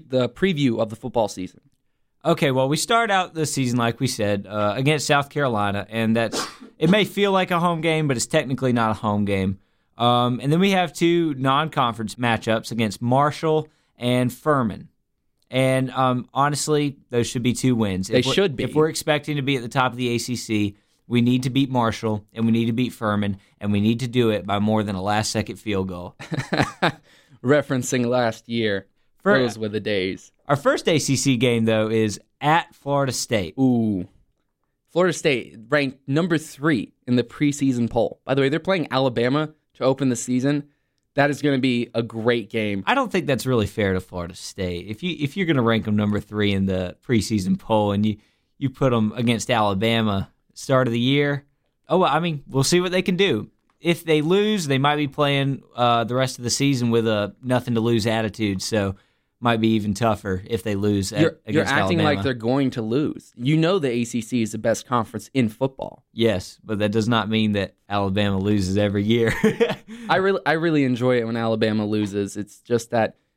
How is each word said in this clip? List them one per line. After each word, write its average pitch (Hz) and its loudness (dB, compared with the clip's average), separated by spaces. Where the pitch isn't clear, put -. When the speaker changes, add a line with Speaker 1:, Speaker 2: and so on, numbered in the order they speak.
Speaker 1:
the 127 0
preview 143 0
of 113 -2
the 110 -10
football 113 -2
season? - -12
Speaker 2:
Okay, 151 2
well, 131 2
we 156 0
start 233 0
out 185 0
the 156 -2
season, 127 0
like 117 0
we 135 0
said, 101 -2
uh, 104 0
against 135 0
South 143 2
Carolina, 104 -2
and 113 0
that's, 113 -2
it 160 2
may 202 4
feel 202 0
like 185 0
a 175 0
home 170 -2
game, 156 0
but 135 0
it's 113 -4
technically 131 0
not 113 2
a - -4
home 104 -2
game. 98 -2
Um, 123 2
and 135 -2
then 160 4
we 196 2
have 185 0
two 170 2
non-conference 131 -2
matchups 113 -2
against 110 -2
Marshall 147 0
and 123 0
Furman. 131 -2
And, 131 0
um, 127 0
honestly, 143 0
those 120 0
should 131 -4
be 123 2
two 127 2
wins. 95 -2
Speaker 1:
They 113 2
Speaker 2:
If 127 -2
we're, 135 0
Speaker 1:
should 180 2
be. 135 -4
Speaker 2:
if 131 -6
we're 156 4
expecting 151 -2
to 143 -2
be 139 0
at 117 -6
the 123 -10
top 127 0
of 120 -10
the 123 0
A 120 0
C 120 -4
C, 104 -2
we 120 2
need 127 2
to 135 -4
beat 135 0
Marshall, 110 -2
and 113 -2
we 113 4
need 113 2
to 120 0
beat 120 -2
Furman, 104 -2
and 101 -4
we 104 2
need 113 2
to 127 -4
do 117 2
it 98 -2
by 101 0
more 107 2
than 101 -4
a 90 -6
last-second 107 -2
field 95 -4
goal. 90 -12
Speaker 1:
<laughs> - -8
Referencing 127 0
last 120 -2
year, 110 -2
Speaker 2:
For 196 4
Speaker 1:
those 113 -2
were 110 -4
the 107 -4
days. 98 -4
Speaker 2:
Our 147 2
first 269 0
A 165 2
C 135 0
C 131 2
game, 117 2
though, 110 2
is 110 0
at 156 0
Florida 139 -2
State. 98 -4
Speaker 1:
Ooh. 113 0
Florida 180 2
State 120 -2
ranked 139 -2
number 160 2
three 139 -2
in 123 2
the 123 4
preseason 135 0
poll. - -2
By 131 -2
the 139 4
way, 135 2
they're 156 -2
playing 180 -2
Alabama 131 0
to - -6
open 131 2
the 123 0
season. 139 -2
That 139 2
is 139 -4
gonna 143 2
be 120 0
a 117 0
great 113 0
game. 104 -2
Speaker 2:
I 220 2
don't 254 0
think 170 -2
that's 131 -2
really 120 2
fair 98 0
to 92 -2
Florida 90 -10
State. 90 -8
If 110 -12
you, 175 -6
if 143 -6
you're 196 -2
gonna 147 2
rank 113 2
'em 107 0
number 104 0
three 104 0
in 98 0
the 92 -4
preseason 104 0
poll 107 0
and 101 0
you, 107 -2
you 135 -2
put 135 0
'em 110 2
against 117 -2
Alabama 107 0
start 131 0
of 117 -2
the 117 0
year, 143 0
oh, 160 2
well, 175 4
I 151 2
mean, 165 -4
we'll 135 0
see 175 4
what 180 -2
they 185 2
can 185 0
do. 165 0
If 170 0
they 151 2
lose, 196 2
they 135 2
might 147 2
be 151 0
playing, 139 0
uh, 117 2
the 117 -4
rest 127 -2
of 123 -10
the 117 -2
season 131 2
with 117 4
a 104 0
nothing 127 -2
to 113 2
lose 113 2
attitude, 110 -2
so 98 -2
might 117 0
be 110 4
even 107 0
tougher 101 -2
if 117 -4
they 107 -4
lose 101 0
at, 104 -2
Speaker 1:
You're, 160 4
you're 131 0
Speaker 2:
against 123 -2
Speaker 1:
acting 165 0
Speaker 2:
Alabama. 151 2
Speaker 1:
like - -4
they're 135 0
going 123 0
to 117 -6
lose. 113 -4
You 139 2
know 170 2
the 139 -2
A 120 -2
C 117 -4
C 120 -2
is 110 -2
the 113 -8
best 110 0
conference 113 -4
in 120 2
football. - -6
Speaker 2:
Yes, 110 0
but 107 -6
that 104 0
does 110 2
not 110 0
mean 110 2
that 98 -2
Alabama 101 0
loses 98 0
every 104 0
year. 113 2
<laughs> 226 -12
Speaker 1:
I 165 2
really, 190 0
I 147 2
really 160 2
enjoy 127 2
it 113 -2
when 113 -4
Alabama 110 2
loses. 101 -2
It's 101 -12
just - -2
that 110 0